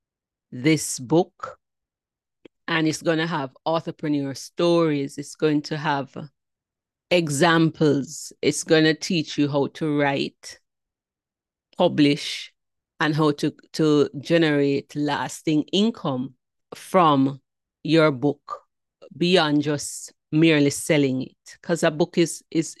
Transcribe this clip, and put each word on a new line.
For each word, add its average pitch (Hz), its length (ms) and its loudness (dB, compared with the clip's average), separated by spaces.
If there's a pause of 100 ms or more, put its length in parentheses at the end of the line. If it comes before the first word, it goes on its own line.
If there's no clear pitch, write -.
(520)
this 143 460 0
book. - 600 -2 (1120)
And 160 200 0
it's 151 140 -4
gonna 165 240 0
have 147 240 -6 (140)
entrepreneur 151 720 -4
stories. 165 840 -2
It's - 160 -14
going 151 280 0
to 156 140 -8
have 143 400 -4 (920)
examples. 156 1200 0 (100)
It's - 220 -2
gonna 160 300 4
teach 156 440 -4
you 147 100 2
how 139 260 0
to 151 240 -4
write, 139 600 -4 (1160)
publish, - 760 0 (460)
and 156 160 0
how 151 180 2
to, 151 200 -4 (220)
to 151 340 2 (120)
generate 147 760 0
lasting 147 640 -2 (100)
income 160 600 -2 (400)
from 143 640 2 (440)
your 156 260 4
book 139 520 -4 (540)
beyond 156 460 2
just - 500 -6 (200)
merely 156 380 4
selling 135 520 0
it. - 400 -18
'Cause 170 220 -2
a 165 60 4
book 160 280 -2
is, 165 320 -2
is, 160 300 -4